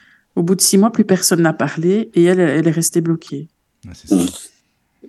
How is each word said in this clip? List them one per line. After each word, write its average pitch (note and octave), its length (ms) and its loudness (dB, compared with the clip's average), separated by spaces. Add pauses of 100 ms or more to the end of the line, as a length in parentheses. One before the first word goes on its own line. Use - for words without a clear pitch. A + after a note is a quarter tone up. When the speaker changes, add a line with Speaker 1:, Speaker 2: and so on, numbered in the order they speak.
(360)
Speaker 1:
au F3 80 0
bout F3+ 120 0
de F3+ 60 -2
six - 160 2
mois, A3 140 4
plus A3+ 140 2
personne F3+ 360 0
n'a D#3+ 120 0
parlé, F3 600 -2
et E3+ 100 4
elle, F#3 160 2
elle D#3+ 280 0
est D#3+ 40 2
restée E3 300 -2
bloquée. » E3 460 -6 (380)
Speaker 2:
Ouais, F2 100 -18
c'est - 140 -20
ça. G2+ 60 2
Speaker 3:
Mm. F2 120 2 (800)